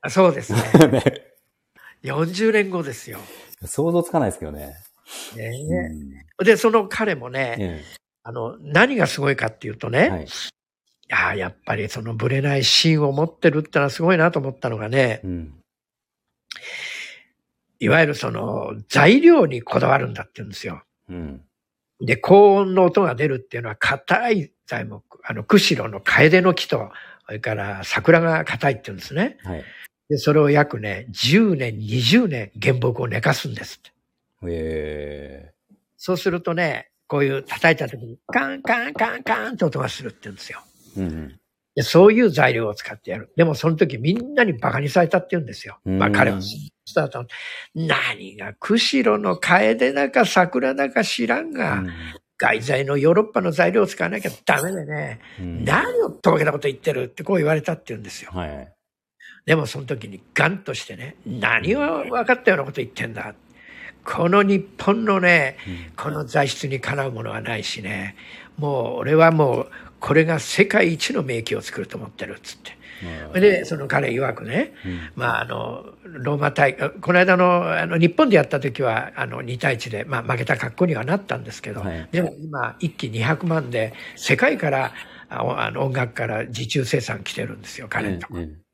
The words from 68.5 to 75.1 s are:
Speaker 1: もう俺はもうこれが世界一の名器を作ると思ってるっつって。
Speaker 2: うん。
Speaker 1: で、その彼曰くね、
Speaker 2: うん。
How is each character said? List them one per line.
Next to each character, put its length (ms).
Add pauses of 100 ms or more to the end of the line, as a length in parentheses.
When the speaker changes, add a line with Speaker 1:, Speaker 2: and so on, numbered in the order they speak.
Speaker 1:
も 360
う 60
俺 160
は 160
も 320
う 80 (280)
こ 140
れ 100
が 160
世 260
界 280
一 200
の 100
名 200
器 120
を 60
作 200
る 60
と 100
思 100
っ 20
て 160
る 120
っ 40
つ 140
っ 40
て。 180 (560)
Speaker 2:
う 40
ん。 40
Speaker 1:
で、 240
そ 100
の 120
彼 220
曰 240
く 120
ね、 280 (120)
Speaker 2:
う 40
ん。 100 (160)